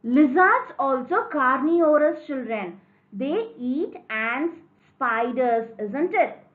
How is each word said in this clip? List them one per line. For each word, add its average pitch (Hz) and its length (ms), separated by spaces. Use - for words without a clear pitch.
Lizards 311 760
also 269 520
carnivorous, 302 960
children. 220 540
They 302 460
eat 254 340
ants, 233 480
spiders, 240 720
isn't 277 360
it? 359 240